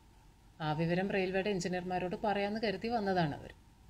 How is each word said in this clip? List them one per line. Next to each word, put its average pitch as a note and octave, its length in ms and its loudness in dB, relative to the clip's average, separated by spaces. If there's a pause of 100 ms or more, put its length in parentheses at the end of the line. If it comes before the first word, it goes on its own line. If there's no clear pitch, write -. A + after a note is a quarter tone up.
(600)
ആ D#3 140 -2
വിവരം F3 360 2
റെയിൽവേയുടെ F#3+ 440 0
എഞ്ചിനീയർമാരോട് F3+ 680 -2
പറയാമെന്ന് G#3 420 0
കരുതി G3+ 260 -2
വന്നതാണ് F#3 460 2
അവർ. - 180 -14 (360)